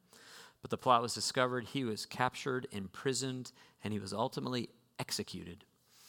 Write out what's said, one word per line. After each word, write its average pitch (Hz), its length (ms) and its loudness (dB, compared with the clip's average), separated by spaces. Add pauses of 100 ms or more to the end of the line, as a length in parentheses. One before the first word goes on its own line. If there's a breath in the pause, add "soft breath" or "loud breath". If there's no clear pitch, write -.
(640 loud breath)
But - 80 -10
the 110 80 2
plot 123 240 6
was 120 100 0
discovered. 123 540 2
He 135 180 0
was 107 220 0
captured, 127 680 0
imprisoned, 127 800 -2 (320 loud breath)
and 101 80 0
he 104 80 0
was 98 140 -6
ultimately 127 560 -2 (280)
executed. 87 640 -6 (440 loud breath)